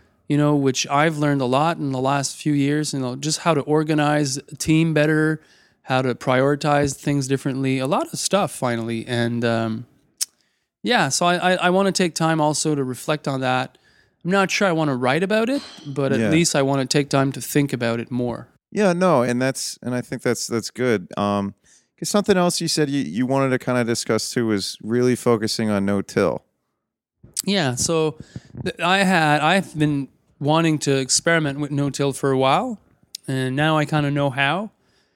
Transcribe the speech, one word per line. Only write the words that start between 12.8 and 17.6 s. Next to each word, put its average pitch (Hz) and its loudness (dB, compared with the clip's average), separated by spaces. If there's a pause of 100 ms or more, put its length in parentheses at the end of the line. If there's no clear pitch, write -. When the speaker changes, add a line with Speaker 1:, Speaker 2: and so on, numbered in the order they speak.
Speaker 1:
reflect 131 -6
on 135 -2
that. 127 -2 (480)
I'm 170 -2
not 190 2
sure - 0
I 175 2
wanna 156 0
write 127 0
about 220 0
it, 277 -2 (240)
but 139 -4
at 131 2
Speaker 2:
Yeah. 110 0
Speaker 1:
least 165 2
I 143 4
wanna 135 0
take 143 0
time 139 2
to 127 -12
think 143 0